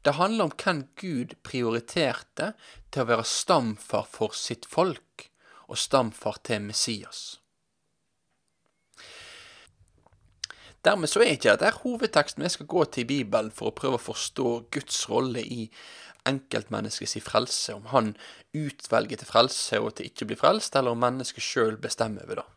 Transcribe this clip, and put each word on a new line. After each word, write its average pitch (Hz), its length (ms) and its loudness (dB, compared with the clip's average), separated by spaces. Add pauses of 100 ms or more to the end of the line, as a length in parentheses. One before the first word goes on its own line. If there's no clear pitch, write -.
Det 143 160 2
handler 196 300 2
om - 100 -8
hvem 151 300 -2 (100)
Gud 147 380 -4 (100)
prioriterte 131 1080 -2 (340)
til 135 140 0
å 117 80 0
være 113 180 2
stamfar 123 800 0
for - 240 -2
sitt - 320 -8
folk - 640 -2 (400)
og 117 100 -6
stamfar 113 640 0
til 104 220 -2
Messias. - 720 -6 (3500)
Dermed 156 240 4
så - 100 2
er 233 140 6
ikke - 180 6
dette - 300 4
hovedteksten 226 640 0
vi 180 100 0
skal - 160 -12
gå 175 180 4
til 123 160 -4
i 117 60 -6
Bibelen 110 440 0
for 110 160 -2
å - 60 -18
prøve 131 220 0
å - 40 -6
forstå - 480 -2 (240)
Guds - 260 -4 (100)
rolle 123 320 0
i 117 240 -8 (600)
enkeltmenneskets 107 960 -4
frelse, - 500 0
om 101 180 -14
han 110 200 4 (440)
utvelger 135 640 -2
til - 80 -16
frelse 113 540 4
og 110 140 -4
til - 140 -10
ikke - 200 -8
bli 113 80 -4
frelst, 190 380 4
eller 127 180 2
om 117 80 0
mennesket 123 420 -2
selv 110 380 0
bestemmer 110 440 -4
over - 160 -8
det. - 40 -14 (100)